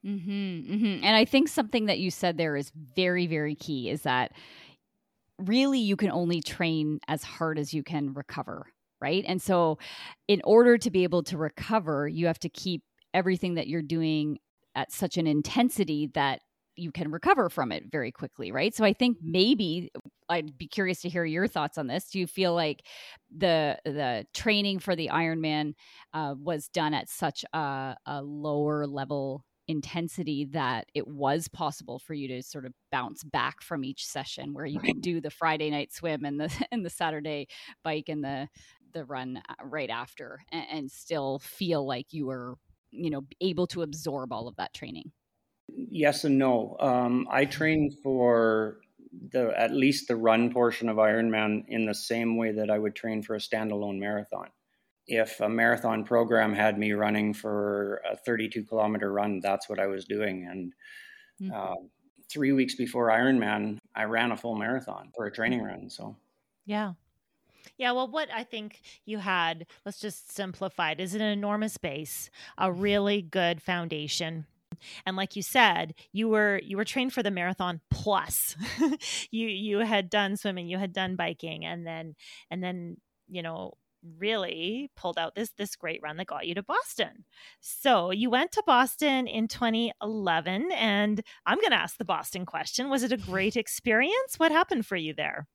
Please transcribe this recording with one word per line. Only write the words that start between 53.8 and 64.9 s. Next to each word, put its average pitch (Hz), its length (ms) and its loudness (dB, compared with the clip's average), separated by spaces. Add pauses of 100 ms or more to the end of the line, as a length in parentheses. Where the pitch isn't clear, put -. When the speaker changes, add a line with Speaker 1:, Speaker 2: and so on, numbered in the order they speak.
Speaker 2:
marathon. 104 520 -6 (580)
If 113 320 0
a 107 80 2
marathon 113 560 2
program 113 500 4
had 104 240 4
me 104 140 2
running 104 420 2
for 104 680 -2 (100)
a 104 60 -4
thirty-two 110 480 -2
kilometer 107 480 0
run, 101 280 0
that's 98 280 -2
what 101 120 -4
I 98 80 2
was 95 160 -4
doing. 101 440 -4
And, 90 240 -8 (720)
Speaker 1:
Mm-hmm. 190 100 -6
Speaker 2:
um, 98 380 -8 (400)
three 143 220 2
weeks 131 240 2
before 120 320 0
Ironman, 110 720 4 (160)
I 110 100 -2
ran 117 280 0
a 107 40 -4
full 117 180 -6
marathon 107 600 -4